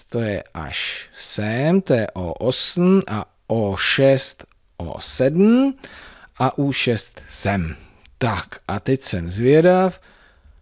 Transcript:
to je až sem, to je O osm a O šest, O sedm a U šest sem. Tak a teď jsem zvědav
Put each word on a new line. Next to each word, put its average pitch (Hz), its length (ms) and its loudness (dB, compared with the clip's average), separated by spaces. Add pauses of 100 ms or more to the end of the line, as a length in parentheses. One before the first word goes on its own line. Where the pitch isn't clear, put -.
to 120 120 -4
je 104 220 -4 (120)
až - 600 -8
sem, 127 680 0
to 147 140 2
je 110 200 0
O 90 180 -6
osm 180 760 2
a 107 160 -6 (220)
O 104 300 -2
šest, - 720 2 (300)
O - 240 -10
sedm 220 760 2 (640)
a 127 200 -2
U 143 140 0
šest - 560 -2
sem. 95 480 -4 (420)
Tak 107 500 -4
a 101 120 -4
teď 131 200 -2
jsem 85 300 -4
zvědav 160 680 4 (600)